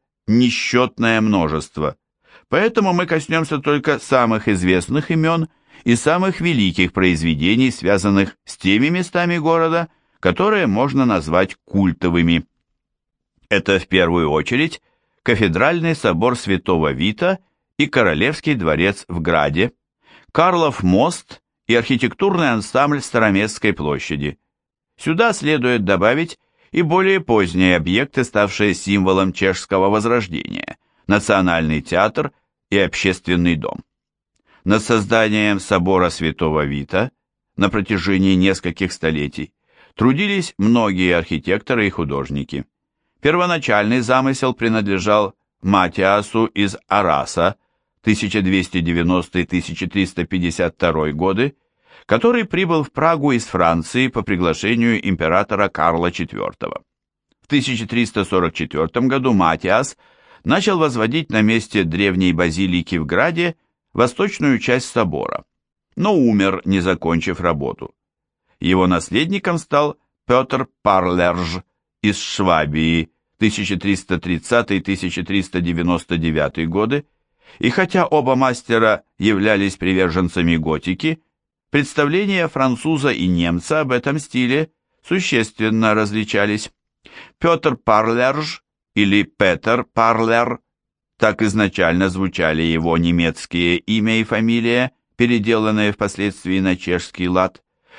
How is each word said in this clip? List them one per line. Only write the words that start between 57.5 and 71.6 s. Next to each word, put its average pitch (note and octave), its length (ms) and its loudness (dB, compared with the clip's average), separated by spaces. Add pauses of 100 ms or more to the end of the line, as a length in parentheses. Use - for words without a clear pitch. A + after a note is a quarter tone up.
триста A2+ 380 0
сорок F2 280 0
четвертом E2 540 -2
году B2+ 260 0
Матиас F#2+ 640 0 (460)
начал F#3 340 0
возводить C3+ 540 -2
на A2 100 0
месте G#2+ 420 2
древней F#2 480 0
базилики F2 640 0
в D#2 100 -4
Граде E3 480 -2 (380)
восточную D3 640 0
часть B2+ 280 -2
собора, D2 580 -4 (500)
но G3+ 200 0
умер, G2+ 500 2
не F#2+ 140 2
закончив E2+ 600 -2
работу. D2 520 -4 (640)
Его F#2 280 4
наследником E3 720 -2
стал D3 400 -2 (300)
Петр C3 400 0 (140)
Парлерж F2+ 800 0 (380)